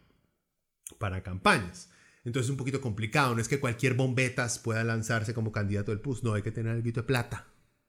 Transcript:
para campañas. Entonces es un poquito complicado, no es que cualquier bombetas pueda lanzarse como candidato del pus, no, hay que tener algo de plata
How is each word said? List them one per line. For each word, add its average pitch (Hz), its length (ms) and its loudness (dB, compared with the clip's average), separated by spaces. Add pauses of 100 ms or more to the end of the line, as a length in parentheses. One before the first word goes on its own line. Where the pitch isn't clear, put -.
(1000)
para 92 240 -2
campañas. 92 680 0 (340)
Entonces 120 220 0
es 135 40 0
un 135 60 -2
poquito 131 240 -2
complicado, 127 560 0
no 117 40 0
es 110 60 -2
que 139 140 0
cualquier 123 340 2
bombetas 127 640 0
pueda 113 240 0
lanzarse 113 500 0
como 110 200 -2
candidato 101 400 0
del 101 80 -2
pus, 127 240 -4
no, 110 100 2
hay 101 80 2
que 113 80 -2
tener 113 220 -2
algo 117 180 0
de 117 120 -2
plata 120 500 -2 (360)